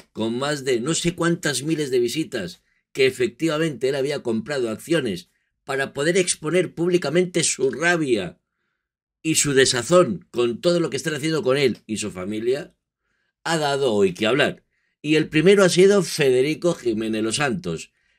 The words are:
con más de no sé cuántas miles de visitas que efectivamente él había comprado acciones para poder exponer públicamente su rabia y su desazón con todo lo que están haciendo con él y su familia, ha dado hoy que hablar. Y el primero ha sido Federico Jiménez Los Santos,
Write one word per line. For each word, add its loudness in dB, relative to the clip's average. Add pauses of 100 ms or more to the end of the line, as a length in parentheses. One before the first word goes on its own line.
(120)
con -4
más -4
de 0
no -2
sé -2
cuántas -2
miles -2
de 2
visitas -4 (300)
que 2
efectivamente -2
él -2
había -4
comprado -4
acciones -4 (360)
para -4
poder 0
exponer -2
públicamente 0
su 0
rabia -2 (840)
y 0
su 0
desazón 2
con -2
todo 2
lo -2
que -6
están -6
haciendo -2
con 2
él 2
y -6
su -6
familia, -6 (680)
ha -2
dado 0
hoy 4
que -2
hablar. 0 (380)
Y 0
el 0
primero 6
ha 6
sido 6
Federico 0
Jiménez -4
Los -4
Santos, -4 (280)